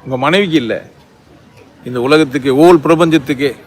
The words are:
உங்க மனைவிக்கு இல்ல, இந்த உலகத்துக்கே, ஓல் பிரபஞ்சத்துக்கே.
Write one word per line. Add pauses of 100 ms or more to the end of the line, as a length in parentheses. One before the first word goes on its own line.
உங்க
மனைவிக்கு
இல்ல, (1080)
இந்த
உலகத்துக்கே,
ஓல்
பிரபஞ்சத்துக்கே. (160)